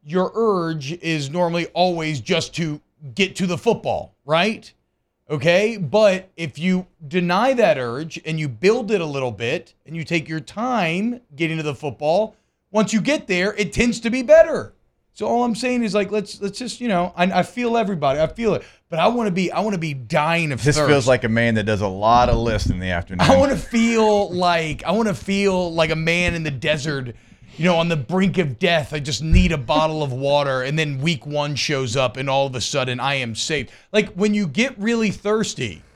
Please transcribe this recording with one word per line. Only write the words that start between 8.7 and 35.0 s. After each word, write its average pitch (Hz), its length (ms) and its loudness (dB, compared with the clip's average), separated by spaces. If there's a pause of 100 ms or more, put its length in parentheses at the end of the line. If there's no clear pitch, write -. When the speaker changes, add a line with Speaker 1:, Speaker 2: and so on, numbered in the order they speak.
Speaker 1:
it 202 120 2
a 160 40 -4
little 139 240 -4
bit 117 440 -6 (100)
and 147 100 -16
you 165 100 -8
take 165 240 -2
your 160 120 -6
time 214 800 -4 (160)
getting 160 220 -2
to 156 40 -4
the 147 120 -2
football, 156 600 -2 (360)
once 202 240 2
you 214 60 4
get 294 260 0
there, 185 280 0
it 208 180 -2
tends 233 280 2
to 233 100 -4
be 262 120 -2
better. 294 500 6 (400)
So 214 140 -6
all 233 160 2
I'm 240 140 0
saying 247 260 0
is, 196 120 -2
like, 202 180 0
let's, 208 280 -4
let's 202 180 -6
just, 247 220 -10
you 240 80 -4
know, 180 280 0
I, 180 80 2 (160)
I - 20 2
feel 233 340 -2
everybody, 156 440 0
I 156 80 2
feel 220 260 -2
it, - 80 -4 (260)
but 165 120 -6
I 190 80 4
wanna 233 240 0
be, 180 200 0
I 160 80 -2
wanna 202 160 -2
be 160 160 -6
dying 151 600 0
of 117 120 -4
Speaker 2:
This 143 120 4
Speaker 1:
thirst. 147 120 2
Speaker 2:
feels 139 200 4
like 127 160 4
a 117 40 0
man 117 280 2
that 104 80 2
does 104 180 0
a 101 60 0
lot 113 420 4
of 113 60 4
lists 113 340 0
in 90 80 -2
the 92 140 -4
afternoon. 87 360 0
Speaker 1:
I 269 80 8
wanna 269 200 2
feel 220 760 0
like, 170 520 0
I 165 80 -2
wanna 214 220 0
feel 190 600 0
like 160 160 2
a 156 60 0
man 170 380 0
in 165 100 -6
the 151 80 -4
desert, 139 640 -4 (400)
you 156 80 -4
know, 180 140 4
on 165 100 2
the 170 80 0
brink 180 420 0
of 143 220 -2
death. 170 320 0
I 151 80 -4
just 143 200 -6
need 165 300 6
a 156 80 -2
bottle 156 460 0
of 135 80 -4
water, 139 500 0
and 143 160 -2
then 143 220 -2
week 151 260 -2
one 147 300 -4
shows 131 400 -2
up, 127 200 0
and 135 140 -4
all 139 160 2
of 131 80 -8
a 120 60 -4
sudden 127 400 -4
I 139 140 -2
am 120 200 -6
safe. 143 340 -4 (220)
Like, 214 220 0
when 208 220 0
you 208 120 0
get 214 320 0
really 226 320 0